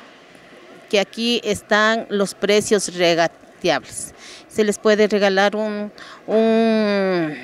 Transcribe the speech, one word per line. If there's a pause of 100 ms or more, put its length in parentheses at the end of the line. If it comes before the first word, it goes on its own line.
(880)
que
aquí
están
los
precios
regateables. (340)
Se
les
puede
regalar
un, (380)
un,